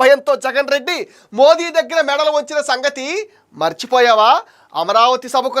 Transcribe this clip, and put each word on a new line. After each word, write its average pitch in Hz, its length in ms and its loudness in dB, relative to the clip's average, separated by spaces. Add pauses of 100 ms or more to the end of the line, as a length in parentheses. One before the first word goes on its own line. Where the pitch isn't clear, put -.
భయంతో 277 320 2 (120)
జగన్ 269 280 -4
రెడ్డి 285 240 -4 (420)
మోదీ 330 280 4 (100)
దగ్గర 311 220 0 (100)
మెడలు 302 260 0
వంచిన 294 240 -4 (100)
సంగతి 269 380 -4 (560)
మర్చిపోయావా? 233 680 2 (500)
అమరావతి 240 520 0
సభకు 262 280 -2